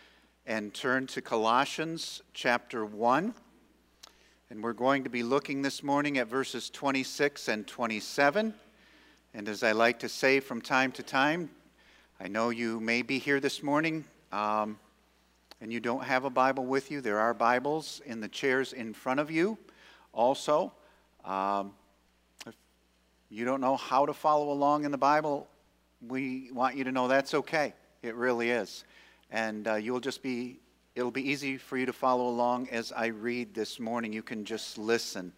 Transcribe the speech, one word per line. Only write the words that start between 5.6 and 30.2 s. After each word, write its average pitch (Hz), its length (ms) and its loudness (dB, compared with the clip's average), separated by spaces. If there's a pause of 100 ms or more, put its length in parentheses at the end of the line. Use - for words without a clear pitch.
this 139 200 -4
morning 143 360 2
at 120 100 2
verses 123 420 -2
twenty-six 139 800 0
and 107 180 0
twenty-seven. 143 880 2 (800)
And 104 140 -8
as 104 160 -2
I 113 80 6
like 117 280 4
to 131 100 -6
say 135 320 4
from 117 200 -8
time 131 300 2
to - 100 -12
time, 147 480 0 (680)
I 95 80 -8
know 110 220 0
you 117 320 -2
may 113 200 0
be 127 160 -2
here 139 220 2
this 135 240 -2
morning, 156 400 0 (300)
um, 107 440 0 (840)
and 113 100 -10
you 117 80 -4
don't 120 240 -2
have 131 220 0
a 139 40 -2
Bible 131 360 2
with 135 260 -2
you. 147 80 -6
There 107 200 0
are 113 140 4
Bibles 127 720 0
in 117 140 -8
the 107 80 -6
chairs 131 460 0
in 113 200 -8
front 131 280 -2
of 151 100 -6
you 180 260 0 (540)
also. 151 600 2 (500)
Um, 98 480 0 (760)
if 117 80 -14 (760)
you 110 160 -6
don't 135 160 2
know 131 160 4
how 131 280 4
to 147 80 0
follow 147 380 2
along 143 320 2
in 147 80 -2
the 143 60 -2
Bible, 147 500 2 (600)
we 131 460 -6
want 127 240 0
you 135 80 -2
to 131 80 -2
know 127 160 2
that's 135 240 4
okay. 147 400 0 (300)
It 117 120 -8
really 120 360 2
is. 110 340 -2 (460)
And, 107 360 -4
uh, 110 80 2
you'll 117 240 -2
just 123 240 -6